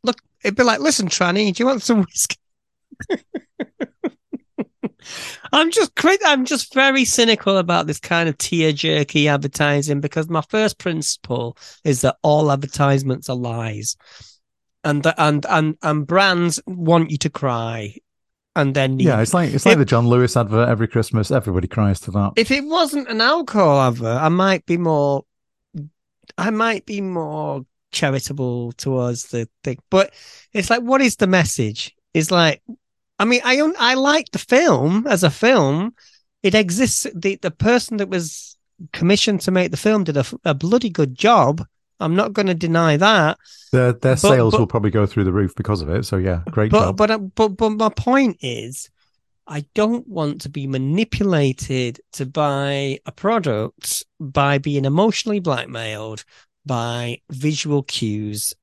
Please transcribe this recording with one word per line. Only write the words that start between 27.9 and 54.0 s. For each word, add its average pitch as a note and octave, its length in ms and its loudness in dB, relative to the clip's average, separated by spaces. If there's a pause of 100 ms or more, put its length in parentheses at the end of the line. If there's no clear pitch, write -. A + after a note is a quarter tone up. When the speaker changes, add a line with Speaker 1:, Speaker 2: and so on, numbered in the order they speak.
Speaker 1:
charitable B2+ 800 -2
towards B2 560 -4
the A2+ 200 -6 (140)
thing. C3 160 -8 (120)
But F#3+ 240 2 (380)
it's G3+ 180 -4
like, A#3+ 120 2
what C4 180 2
is B3 160 2
the G#3 100 2
message? D#3 680 0 (200)
It's D#3+ 160 0
like, E3+ 320 2 (560)
I G3+ 60 0
mean, A#3+ 200 2
I C4 180 2
un-, D#4 160 0
I B3 160 2
like C#4 380 0
the G3 60 -8
film A3 680 2
as F#3+ 180 2
a D3+ 60 4
film. F#3+ 640 2 (480)
It G3 120 2
exists. G#3+ 600 2
The, G3 220 -4
the F3 140 -6
person A#3 460 0
that G3 140 -4
was F3 460 -8 (360)
commissioned G3 500 2
to - 80 -2
make F3+ 200 2
the D#3+ 80 -6
film G#3+ 260 2
did D3 140 -2
a - 20 2
f-, - 140 -4 (100)
a E3 80 0
bloody G3 380 0
good C#3+ 240 -2
job. E3 520 2 (320)
I'm E3 160 -2
not G#3 200 0
gonna G3 180 0
deny E3 460 2
that. F3+ 400 4 (340)
Speaker 2:
Their, B2 220 4
their C3 220 2
Speaker 1:
But, - 20 -4
Speaker 2:
sales B2 340 4
Speaker 1:
but A2 80 4
Speaker 2:
will A2 60 4
probably G#2+ 240 0
go G#2 160 2
through G2+ 180 0
the F#2 80 2
roof F#2+ 240 0
because G#2 240 -2
of D2 80 -6
it. E2+ 160 -2
So G2 140 -4
yeah, F2+ 320 0
great G#2+ 200 0
Speaker 1:
but, G#3 180 4
Speaker 2:
job. F#2 100 -2
Speaker 1:
but, G#3+ 120 2
uh, A3 80 0
but, G#3 380 -2
but A3+ 140 0
my G#3+ 180 0
point B3 540 0
is, A#2+ 480 -10 (560)
I D3 260 -8
don't A3+ 340 0
want D#3 360 -6
to C#3+ 80 -12
be C#3 160 -8
manipulated C3+ 1300 -2 (120)
to C3+ 140 -8
buy C#3 800 -2
a - 60 -14
product D#3 920 -4 (160)